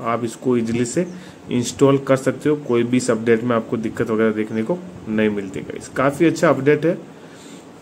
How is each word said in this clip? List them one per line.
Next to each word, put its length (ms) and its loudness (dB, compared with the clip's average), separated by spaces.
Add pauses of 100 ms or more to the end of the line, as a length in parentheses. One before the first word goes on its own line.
आप 220 -2
इसको 320 0
easily 280 0
से 220 -2 (440)
install 500 4
कर 180 2
सकते 300 -2
हो, 100 2
कोई 260 2
भी 120 0
इस 140 2
update 340 2
में 120 2
आपको 220 -2
दिक्कत 320 -4
वगैरह 220 2
देखने 300 -2
को 160 -2 (300)
नहीं 220 2
मिलती 320 -6
गाइस। 340 -12
काफ़ी 300 2
अच्छा 220 2
update 380 2
है, 100 0 (840)